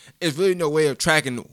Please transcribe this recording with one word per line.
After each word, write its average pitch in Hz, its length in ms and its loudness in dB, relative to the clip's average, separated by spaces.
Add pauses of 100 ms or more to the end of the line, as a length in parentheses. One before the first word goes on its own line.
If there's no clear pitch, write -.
(200)
it's 156 180 -2
really 185 160 2
no 170 160 -2
way 156 160 2
of 131 120 -2
tracking 147 540 0